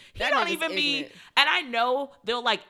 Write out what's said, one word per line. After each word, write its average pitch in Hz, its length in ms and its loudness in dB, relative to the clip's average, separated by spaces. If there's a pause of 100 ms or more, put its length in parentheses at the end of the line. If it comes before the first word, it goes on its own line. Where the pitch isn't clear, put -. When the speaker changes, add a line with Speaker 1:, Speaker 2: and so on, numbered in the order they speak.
(140)
Speaker 1:
He - 40 -12
Speaker 2:
That 247 140 -2
Speaker 1:
don't 285 140 2
Speaker 2:
nigga's 349 60 -2
Speaker 1:
even 320 220 -2
be, 294 220 0
Speaker 2:
ignorant. 277 180 -8 (220)
Speaker 1:
and 277 120 6
I 349 120 2
know 254 500 0 (140)
they'll, 240 180 -2
like, 226 280 0